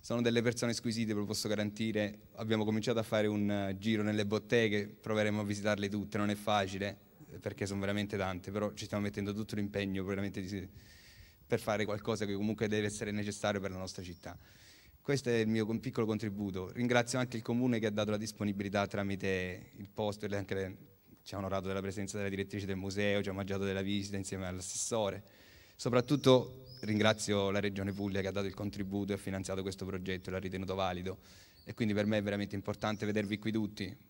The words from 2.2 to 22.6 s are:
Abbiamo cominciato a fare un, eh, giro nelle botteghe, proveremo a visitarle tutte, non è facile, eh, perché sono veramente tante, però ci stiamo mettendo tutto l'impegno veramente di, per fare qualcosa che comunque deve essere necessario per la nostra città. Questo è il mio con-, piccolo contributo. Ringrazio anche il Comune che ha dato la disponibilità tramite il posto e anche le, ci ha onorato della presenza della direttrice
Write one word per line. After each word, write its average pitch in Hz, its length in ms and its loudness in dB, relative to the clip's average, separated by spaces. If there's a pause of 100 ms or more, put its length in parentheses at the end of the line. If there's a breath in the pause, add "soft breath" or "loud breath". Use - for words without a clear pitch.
Abbiamo 110 280 2
cominciato 110 340 0
a 113 40 0
fare 107 260 2
un, 104 220 2
eh, 98 280 0
giro 107 240 2
nelle 107 240 2
botteghe, 104 640 2
proveremo 107 540 0
a - 20 -2
visitarle 101 440 0
tutte, 101 300 -2
non 104 120 2
è 101 40 2
facile, 98 640 0 (320)
eh, 90 80 -12
perché 101 280 -4
sono 98 140 -2
veramente 101 360 0
tante, 95 340 -2
però 104 220 -2
ci - 140 -8
stiamo 104 180 -2
mettendo 104 280 -2
tutto 107 220 -4
l'impegno 101 480 -2
veramente 98 380 -2
di, 95 280 -6 (760 loud breath)
per 120 140 2
fare 107 240 2
qualcosa 104 400 0
che 101 100 -2
comunque 107 320 0
deve 104 200 2
essere 104 260 -4
necessario 104 480 0
per 95 100 -4
la 92 80 -8
nostra 92 240 -8
città. 87 340 -12 (640 loud breath)
Questo 135 280 0
è 120 60 4
il 113 140 4
mio 110 180 4
con-, 113 140 0
piccolo 120 260 0
contributo. 101 680 -2
Ringrazio 120 460 4
anche 127 180 0
il 110 60 -4
Comune 120 360 2
che 110 80 2
ha 107 40 4
dato 104 200 2
la 104 60 2
disponibilità 101 680 0
tramite 98 880 -2
il 101 120 -12
posto 104 380 -2
e 101 100 -2
anche 101 180 -2
le, 95 220 -2 (460)
ci - 120 -12
ha 98 40 -4
onorato 95 300 -2
della 95 120 0
presenza 98 360 -4
della 101 120 -2
direttrice 98 380 -2